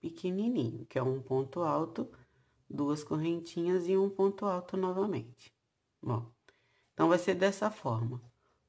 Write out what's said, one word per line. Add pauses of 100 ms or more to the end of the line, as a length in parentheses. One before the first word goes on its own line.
pequenininho,
que
é
um
ponto
alto, (580)
duas
correntinhas
e
um
ponto
alto
novamente. (500)
Ó, (680)
então,
vai
ser
dessa
forma. (480)